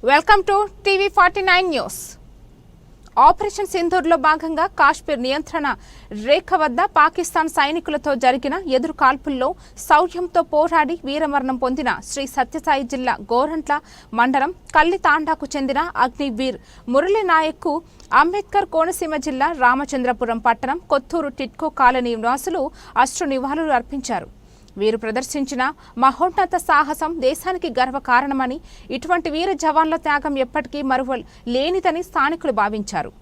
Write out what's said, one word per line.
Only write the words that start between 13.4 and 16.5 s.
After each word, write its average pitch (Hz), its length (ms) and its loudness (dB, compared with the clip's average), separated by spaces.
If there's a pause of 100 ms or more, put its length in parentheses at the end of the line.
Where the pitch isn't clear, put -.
మండలం 269 380 2
కల్లితాండాకు 320 920 0 (100)
చెందిన 269 220 -2
అగ్నివీర్ 262 840 -2 (280)